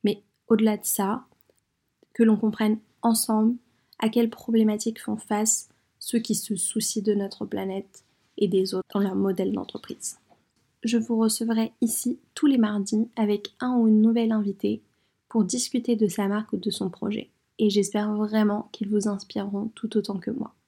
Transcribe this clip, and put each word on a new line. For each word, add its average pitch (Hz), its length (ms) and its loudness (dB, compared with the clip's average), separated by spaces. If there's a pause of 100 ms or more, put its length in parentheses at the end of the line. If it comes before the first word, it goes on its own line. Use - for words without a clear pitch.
Mais 208 220 -2 (240)
au-delà 220 280 4
de - 80 -12
ça, 208 400 -2 (880)
que 233 100 4
l'on 214 120 6
comprenne 214 440 0 (220)
ensemble 226 520 2 (460)
à 220 80 0
quelles 233 200 2
problématiques 226 720 0
font 214 160 -6
face 214 520 -2 (320)
ceux - 180 -2
qui 220 160 -2
se - 220 -4
soucient 214 480 -4
de 208 100 2
notre 202 320 -4
planète 196 560 -8 (340)
et 208 120 0
des 190 260 0
autres 185 180 -6
dans 202 60 0
leur 196 160 0
modèle 196 380 0
d'entreprise. - 680 -10 (640)
Je 226 160 0
vous 226 180 -2
recevrai 226 540 0 (100)
ici 240 380 -2 (160)
tous - 120 0
les 277 120 6
mardis 214 560 0
avec 208 360 0 (100)
un 254 160 0
ou 226 100 4
une 214 160 8
nouvelle 226 300 4
invitée 208 500 -2 (460)
pour 220 160 2
discuter 240 500 -2
de 214 140 2
sa 196 180 -2
marque 214 260 -4
ou 208 40 -4
de 190 140 -4
son 190 200 -4
projet. - 400 -8 (300)
Et 214 100 4
j'espère 208 420 0
vraiment 208 600 0
qu'ils 196 160 -6
vous 208 180 0
inspireront 202 680 -6
tout 220 200 -4
autant 202 220 -2
que 190 140 -6
moi. - 240 -8 (100)